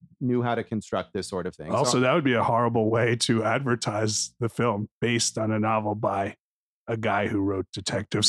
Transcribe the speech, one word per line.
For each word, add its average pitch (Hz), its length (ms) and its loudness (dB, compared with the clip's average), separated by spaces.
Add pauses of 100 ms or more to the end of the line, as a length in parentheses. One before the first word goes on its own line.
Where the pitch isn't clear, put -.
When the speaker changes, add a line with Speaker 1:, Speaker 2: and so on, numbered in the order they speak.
(200)
Speaker 1:
knew 123 220 2
how 120 140 0
to 113 80 -2
construct 101 500 -4
this 95 140 -4
sort 90 200 -4
of 85 80 -8
thing. 78 160 -10
So 104 60 0
Speaker 2:
Also, 127 220 2
that 127 140 4
would 165 100 2
be 131 100 2
a 110 100 2
horrible 117 460 2
way 117 320 2
to 113 220 2
advertise 113 960 -2
the 117 100 -2
film, 107 400 -2 (100)
based 117 380 0
on 110 140 -2
a 107 80 0
novel 107 360 0
by 101 400 -2 (520)
a 117 100 -2
guy 104 300 0
who 107 140 0
wrote 98 320 -2
detective 104 560 -2